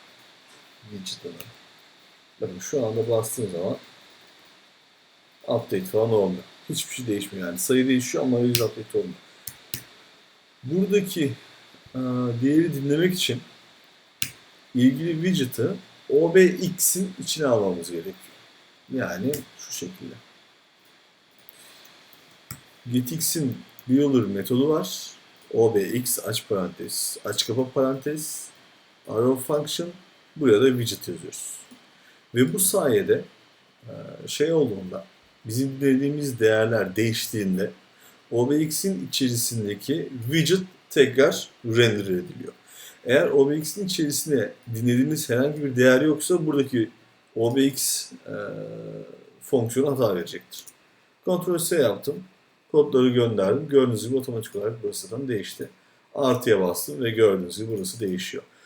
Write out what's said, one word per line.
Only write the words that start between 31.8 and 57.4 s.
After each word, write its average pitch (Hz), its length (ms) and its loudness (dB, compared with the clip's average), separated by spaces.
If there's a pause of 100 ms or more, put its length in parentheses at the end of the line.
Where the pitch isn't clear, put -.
Ve 131 180 4
bu 202 60 -2
sayede, 113 600 2 (600)
e, 117 100 -16 (340)
şey 160 260 0
olduğunda, 98 520 -2 (400)
bizim 135 360 -4
dinlediğimiz 139 580 2
değerler 110 560 4
değiştiğinde 104 760 0 (600)
O 120 180 2
B 147 100 2
X'in 160 480 -2
içerisindeki 120 1040 -2 (220)
widget 165 300 2 (280)
tekrar 135 600 4 (160)
render 113 380 4
ediliyor. 92 500 -6 (520)
Eğer 131 220 4
O 139 220 6
B 147 80 0
X'in 160 280 -6
içerisine 147 640 -2 (240)
dinlediğiniz 123 540 0
herhangi 143 340 0
bir 131 120 -4
değer 127 260 6
yoksa 156 440 2
buradaki 127 440 0 (460)
O 117 200 0
B 135 80 4
X, - 480 -2
e, - 240 -14 (1080)
fonksiyonu 131 500 0
hata 120 240 2
verecektir. - 480 -10 (600)
Ctrl 180 320 0
S 165 180 -2
yaptım. 127 480 0 (480)
Kodları 131 380 6
gönderdim. 117 600 2
Gördüğünüz 123 380 4
gibi 131 100 0
otomatik 117 380 -6
olarak 110 280 -4
burası 101 240 -8
zaten 127 200 -8
değişti. 104 420 -6 (460)
Artıya 120 460 2
bastım 127 420 -2
ve 117 60 0
gördüğünüz 98 480 2